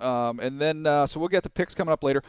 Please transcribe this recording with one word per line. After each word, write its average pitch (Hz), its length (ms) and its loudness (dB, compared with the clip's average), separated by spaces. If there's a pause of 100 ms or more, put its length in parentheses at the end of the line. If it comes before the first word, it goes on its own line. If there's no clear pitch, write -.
Um, 120 360 -2
and 135 180 -4
then, 156 280 0
uh, 147 200 4
so 156 140 -4
we'll 170 80 0
get 180 140 2
the - 80 -8
picks - 240 -2
coming 165 180 0
up 151 100 0
later. 139 260 2